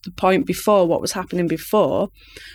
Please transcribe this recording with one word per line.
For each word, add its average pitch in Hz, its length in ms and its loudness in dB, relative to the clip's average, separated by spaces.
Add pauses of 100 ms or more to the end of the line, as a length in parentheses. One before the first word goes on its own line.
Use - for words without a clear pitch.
the 185 60 -14
point 185 360 0
before, 185 400 2
what 165 140 0
was - 120 -6
happening 180 340 -4
before, 185 640 0 (460)